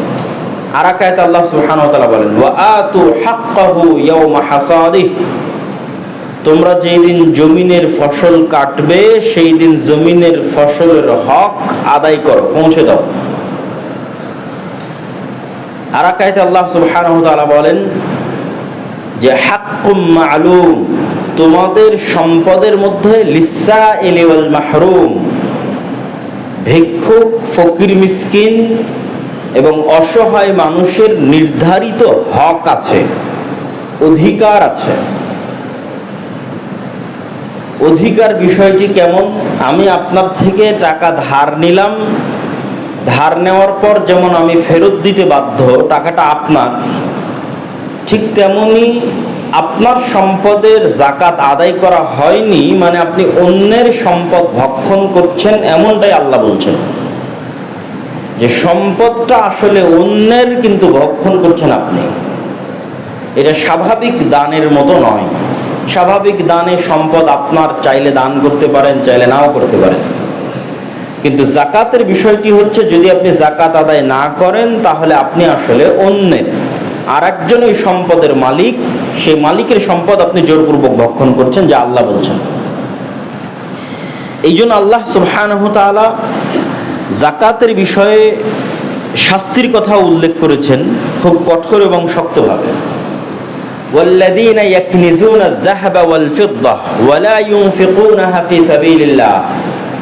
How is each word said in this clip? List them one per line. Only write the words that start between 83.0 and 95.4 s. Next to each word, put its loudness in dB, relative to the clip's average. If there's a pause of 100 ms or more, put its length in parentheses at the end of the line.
এই 2
জন্য 2
আল্লাহ 2
সুবহানাহু 0
ওয়া 0
তাআলা 2 (1040)
জাকাতের 0
বিষয়ে 2 (800)
শাস্তির -2
কথা 2
উল্লেখ 2 (100)
করেছেন 0 (400)
খুব 2
কঠোর 2
এবং 0
শক্তভাবে। -2 (1300)
"ওয়াল্লাযীনা 2
ইয়াকনিজুনা 2